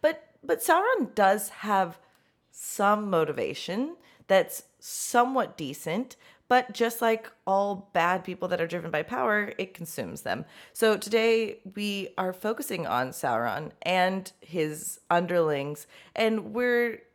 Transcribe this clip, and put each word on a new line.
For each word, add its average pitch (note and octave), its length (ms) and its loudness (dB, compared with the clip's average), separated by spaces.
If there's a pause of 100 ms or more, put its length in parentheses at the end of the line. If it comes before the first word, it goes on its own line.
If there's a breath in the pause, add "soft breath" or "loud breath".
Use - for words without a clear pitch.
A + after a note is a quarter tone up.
But, D#4 220 2 (200)
but E4+ 160 0
Sauron F#4 540 4
does G#3 360 4
have F#3+ 500 -2 (500 soft breath)
some G#3 600 0
motivation E3+ 880 -2 (320 soft breath)
that's F#3 360 2 (160)
somewhat B3 760 0
decent, E3 600 -6 (320 soft breath)
but B3 260 2
just A#3 280 -2
like A3+ 300 0 (140)
all G3 480 0
bad F3+ 300 2
people F3+ 240 -8
that F3 120 -2
are E3 80 0
driven E3 240 -6
by D#3 120 -2
power, A3 560 0
it - 160 -8
consumes B2 480 -10
them. A2 220 -4 (280 loud breath)
So A3 240 2
today A3+ 600 0 (160)
we G3+ 420 -4
are F#3 160 -2
focusing G#3+ 540 -4
on B2 240 0
Sauron A#2+ 600 -2 (120)
and F#3 480 0 (100)
his D#3 580 -6 (120)
underlings, D#3+ 720 0 (300 loud breath)
and A3 400 0
we're A#3+ 460 0 (140)